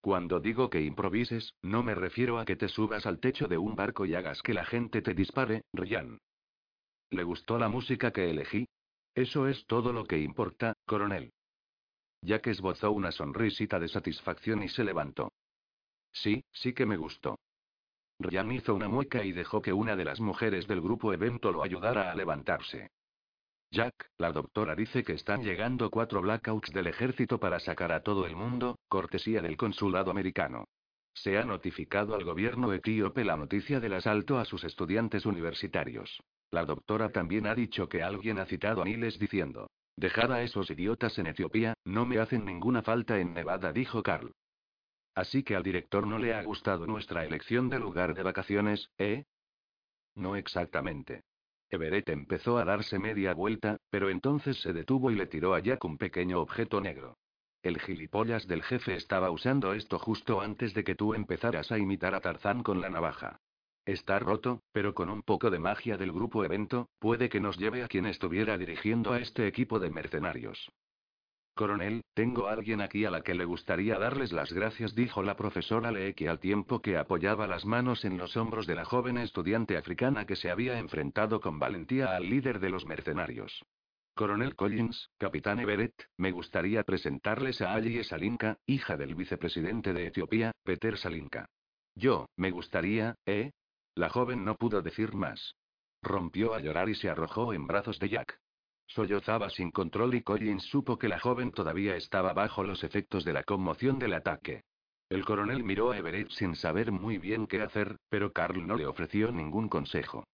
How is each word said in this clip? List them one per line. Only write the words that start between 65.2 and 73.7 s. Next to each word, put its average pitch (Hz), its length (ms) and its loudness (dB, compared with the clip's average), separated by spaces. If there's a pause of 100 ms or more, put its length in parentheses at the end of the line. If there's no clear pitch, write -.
poco - 280 4
de 90 80 2
magia 101 380 0
del 92 160 -2
grupo 107 320 0
evento, 104 420 0 (120)
puede 117 300 4
que 107 120 0
nos 95 160 0
lleve 110 260 0
a 117 60 -6
quien 98 180 2
estuviera 98 500 0
dirigiendo 104 560 0
a 120 60 2
este 123 300 0
equipo 110 320 2
de 85 100 0
mercenarios". 78 800 -4 (840)
"Coronel, 104 460 0 (120)
tengo 117 340 2
a 107 40 0
alguien 107 280 -2
aquí 101 240 0
a 98 80 0
la 82 80 -2
que 92 120 -2
le 90 120 0
gustaría 90 520 0